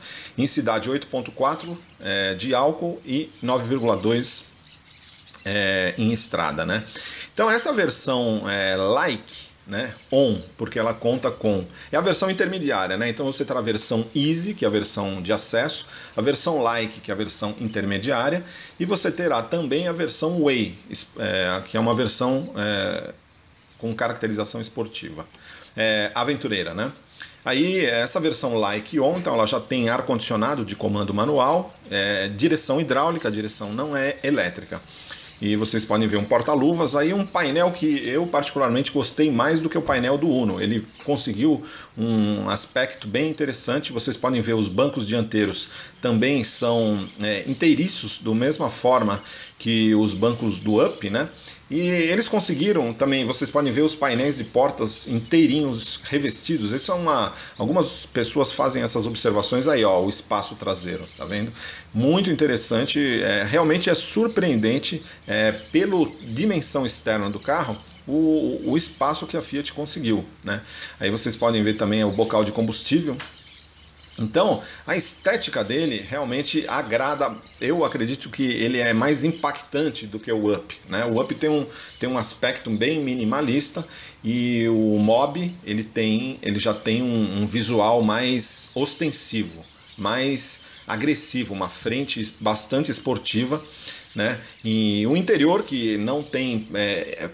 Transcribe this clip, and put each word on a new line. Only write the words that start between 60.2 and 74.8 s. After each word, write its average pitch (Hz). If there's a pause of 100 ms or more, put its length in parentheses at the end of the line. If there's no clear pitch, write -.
traseiro, 90 (140)
tá -
vendo? 104 (420)
Muito 165
interessante, 135
é, 104
realmente 160
é 175
surpreendente, 156 (240)
é, 107
pelo 175 (140)
dimensão 143
externa 107
do 104
carro, 139 (320)
o, 151
o 123
espaço 151
que -
a 127
Fiat 139
conseguiu, 131 (220)
né? 104 (400)
Aí 98
vocês 107
podem 117
ver 107
também 110
o 104
bocal 107
de 107
combustível. 127 (1000)
Então, 151 (240)